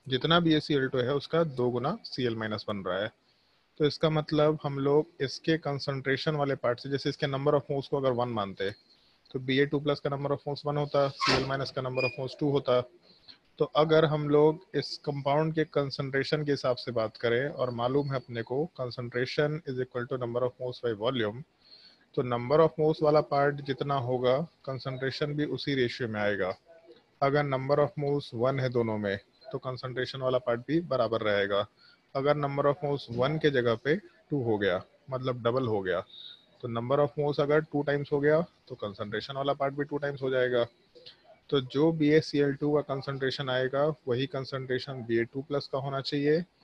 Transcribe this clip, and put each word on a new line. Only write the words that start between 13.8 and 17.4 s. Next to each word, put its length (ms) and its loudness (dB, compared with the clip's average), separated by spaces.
हम 240 2
लोग 360 6
इस 280 -4
compound 500 0
के 120 2
concentration 800 -2
के 80 2
हिसाब 240 0
से 160 -8
बात 240 0
करें 320 2